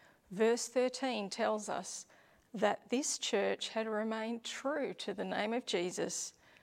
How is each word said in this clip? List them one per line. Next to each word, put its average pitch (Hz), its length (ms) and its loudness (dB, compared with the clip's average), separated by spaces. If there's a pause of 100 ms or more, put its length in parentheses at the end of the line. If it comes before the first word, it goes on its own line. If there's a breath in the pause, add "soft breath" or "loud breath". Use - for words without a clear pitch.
(300 soft breath)
verse 226 380 2
thirteen 254 600 0
tells 214 400 0
us - 380 -6 (480 soft breath)
that 208 360 2
this 277 280 2
church - 520 2
had 220 180 -2
remained 220 560 -2
true 269 500 -2
to - 180 -6
the 190 120 -2
name 196 280 0
of 254 140 -2
Jesus 175 640 -2 (300 soft breath)